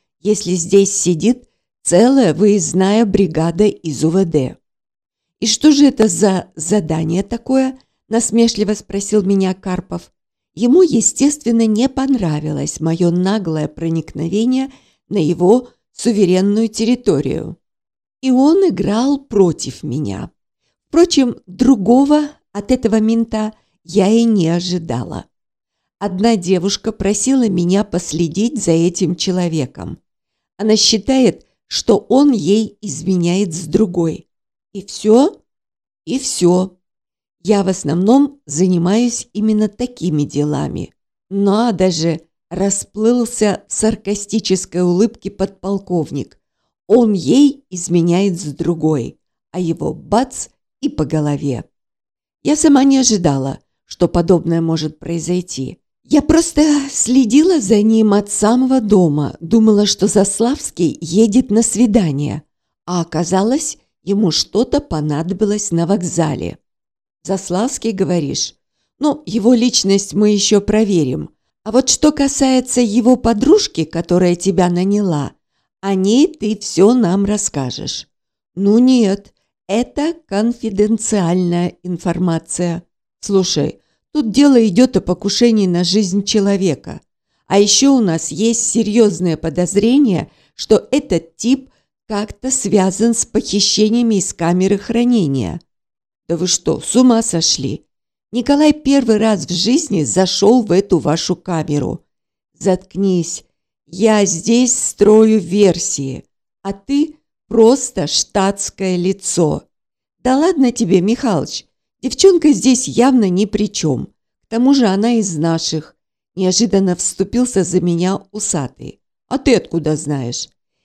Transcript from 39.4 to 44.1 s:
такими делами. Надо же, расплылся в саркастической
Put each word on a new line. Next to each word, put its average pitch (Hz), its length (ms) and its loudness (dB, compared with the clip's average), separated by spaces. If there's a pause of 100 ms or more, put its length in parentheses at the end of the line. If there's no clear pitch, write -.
такими 156 560 -4
делами. 147 720 -4 (360)
Надо 196 640 0
же, 165 300 -2 (280)
расплылся 214 1160 -2
в - 60 -16
саркастической 202 1080 -4